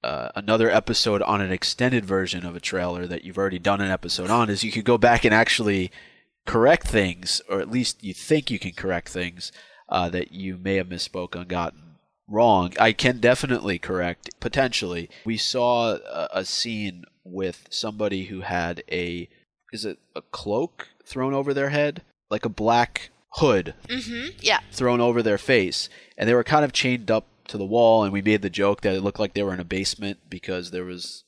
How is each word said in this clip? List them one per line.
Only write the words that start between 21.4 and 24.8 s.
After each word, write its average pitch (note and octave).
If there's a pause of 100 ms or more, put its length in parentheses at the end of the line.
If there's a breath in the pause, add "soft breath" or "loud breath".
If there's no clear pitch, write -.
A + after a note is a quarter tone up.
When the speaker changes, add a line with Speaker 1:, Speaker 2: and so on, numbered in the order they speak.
Speaker 1:
their C#3
head? D3 (280)
Like G#2+
a A#2
black A#2 (280)
hood G2 (140)
Speaker 2:
Mm-hmm, A#3+ (100)
yeah. G3 (120)
Speaker 1:
thrown B2